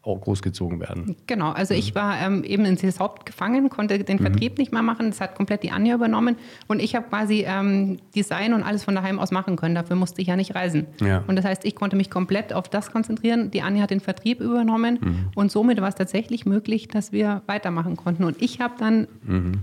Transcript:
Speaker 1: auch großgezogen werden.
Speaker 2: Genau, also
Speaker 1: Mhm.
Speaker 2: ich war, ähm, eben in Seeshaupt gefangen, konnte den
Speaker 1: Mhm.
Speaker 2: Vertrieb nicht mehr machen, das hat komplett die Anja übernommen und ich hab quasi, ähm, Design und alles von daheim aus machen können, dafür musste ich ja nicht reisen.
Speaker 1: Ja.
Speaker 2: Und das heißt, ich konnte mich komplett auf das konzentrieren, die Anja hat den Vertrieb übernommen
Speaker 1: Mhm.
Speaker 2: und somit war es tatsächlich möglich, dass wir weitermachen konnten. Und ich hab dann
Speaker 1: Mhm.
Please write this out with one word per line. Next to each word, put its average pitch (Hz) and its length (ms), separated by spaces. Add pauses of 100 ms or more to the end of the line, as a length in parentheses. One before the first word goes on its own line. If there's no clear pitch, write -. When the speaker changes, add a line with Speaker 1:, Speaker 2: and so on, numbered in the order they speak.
Speaker 1:
auch 98 180
großgezogen 95 580
werden. 87 380 (100)
Speaker 2:
Genau, 180 240
also 190 240
Speaker 1:
Mhm. - 60
Speaker 2:
ich 104 160
war, 202 240
ähm, 190 240
eben 202 200
in 190 120
Seeshaupt 190 500
gefangen, 254 440
konnte 208 280
den 196 200
Speaker 1:
Mhm. - 20
Speaker 2:
Vertrieb 202 360
nicht 269 160
mehr 226 100
machen, 226 240
das 208 140
hat 190 140
komplett 202 300
die - 80
Anja 233 240
übernommen 226 400 (320)
und 214 120
ich 214 140
hab 240 160
quasi, 214 340
ähm, 196 520 (180)
Design 202 400
und 214 80
alles 208 220
von 202 100
daheim 190 240
aus 190 140
machen 190 240
können, 165 180
dafür 170 220
musste 185 260
ich 175 60
ja 180 80
nicht 190 180
reisen. 160 320 (140)
Speaker 1:
Ja. 98 260
Speaker 2:
Und 196 80
das 190 100
heißt, 190 200
ich 202 100
konnte 196 220
mich 196 120
komplett 190 440
auf - 160
das 202 240
konzentrieren, 226 580
die 196 120
Anja 202 200
hat 202 80
den 196 80
Vertrieb 226 420
übernommen 233 640
Speaker 1:
Mhm. 87 140 (180)
Speaker 2:
und 202 160
somit 214 300
war 190 80
es 196 80
tatsächlich 226 500
möglich, 214 400
dass 208 240
wir 208 360
weitermachen 175 500
konnten. 175 260
Und 170 180
ich 247 200
hab 247 180
dann 220 300 (180)
Speaker 1:
Mhm. 92 360